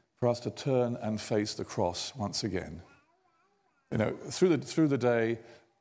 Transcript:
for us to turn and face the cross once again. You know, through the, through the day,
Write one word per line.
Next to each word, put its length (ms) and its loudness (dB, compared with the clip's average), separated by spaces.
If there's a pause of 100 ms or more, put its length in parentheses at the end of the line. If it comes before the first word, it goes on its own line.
(160)
for 120 0
us 120 0
to 100 -6
turn 520 0
and 200 -4
face 320 0
the 100 -6
cross 520 -2
once 280 -4
again. 380 -4 (1080)
You 80 2
know, 160 2 (160)
through 180 4
the, 80 6
through 300 2
the 100 2
day, 400 2 (440)